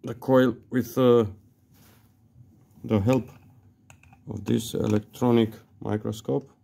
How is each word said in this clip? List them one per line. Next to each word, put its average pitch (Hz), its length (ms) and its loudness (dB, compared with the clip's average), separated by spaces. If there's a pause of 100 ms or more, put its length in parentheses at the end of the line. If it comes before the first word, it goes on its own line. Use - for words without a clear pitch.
the 117 100 -10
coil 127 440 2 (120)
with, 120 280 -4
uh, 120 280 4 (1600)
the 113 160 0
help 123 300 0 (1000)
of 101 180 -10
this 113 300 -4
electronic 113 800 0 (280)
microscope. 110 680 -6 (120)